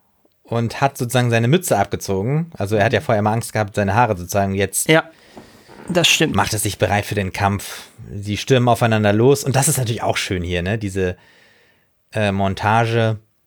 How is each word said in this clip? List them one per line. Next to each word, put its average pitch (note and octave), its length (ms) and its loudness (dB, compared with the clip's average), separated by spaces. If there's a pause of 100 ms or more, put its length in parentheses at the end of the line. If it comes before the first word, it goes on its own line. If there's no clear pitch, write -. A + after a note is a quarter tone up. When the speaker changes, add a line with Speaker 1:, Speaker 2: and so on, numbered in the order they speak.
(440)
Speaker 1:
und A#2 360 -4
hat C#3 160 0
sozusagen B2 340 0
seine A#2 180 2
Mütze D#3+ 280 2
abgezogen. G2+ 800 -2
Also G2+ 200 -2
er G2+ 100 4
hat A#2+ 80 2
ja G2+ 80 0
vorher A2 180 0
immer G#2 120 2
Angst A#2 200 -4
gehabt, G#2 220 -2
seine G2 200 0
Haare A2 220 2
sozusagen G2 380 -2
jetzt G2 340 -2
Speaker 2:
Ja, D#3+ 220 2 (800)
das E3+ 180 2
stimmt. - 260 2
Speaker 1:
macht F#2+ 200 0
es G#2 80 -2
sich G2+ 160 -4
bereit G2+ 260 0
für - 100 -6
den G2 200 -2
Kampf. G2+ 480 -4 (280)
Sie G2+ 280 -6
stürmen B2 300 2
aufeinander A2 440 4
los. B2 320 4
Und C3 120 0
das C3+ 120 2
ist D3+ 80 0
natürlich A#2 260 -4
auch G2 140 -2
schön F#2 260 -4
hier, F2 200 -2
ne? G2 160 -2
Diese, F#2+ 380 -2 (960)
äh, G#2 200 0
Montage A2 840 0 (280)